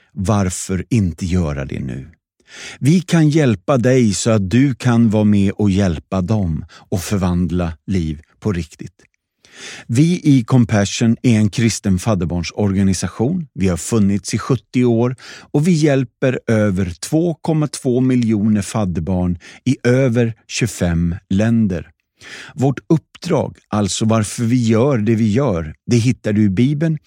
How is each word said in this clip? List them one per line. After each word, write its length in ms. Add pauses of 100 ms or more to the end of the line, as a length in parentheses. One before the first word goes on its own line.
(120)
Varför 800
inte 360
göra 380
det 160
nu? 280 (720)
Vi 220
kan 280
hjälpa 480
dig 380
så 160
att 200
du 240
kan 360
vara 140
med 280
och 180
hjälpa 500
dem 520
och 280
förvandla 720 (140)
liv 340 (200)
på 120
riktigt. 400 (960)
Vi 380
i 200
Compassion 800
är 140
en 140
kristen 480
fadderbarnsorganisation. 1600
Vi 140
har 80
funnits 580
i 40
sjuttio 460
år 320 (240)
och 280
vi 40
hjälper 720
över 540
två 340
komma 340
två 320
miljoner 600
fadderbarn 760 (260)
i 200
över 500 (140)
tjugofem 680 (160)
länder. 600 (640)
Vårt 240 (100)
uppdrag, 680 (100)
alltså 360
varför 400
vi 220
gör 320
det 160
vi 180
gör, 420 (120)
det 100
hittar 360
du 120
i 60
Bibeln, 560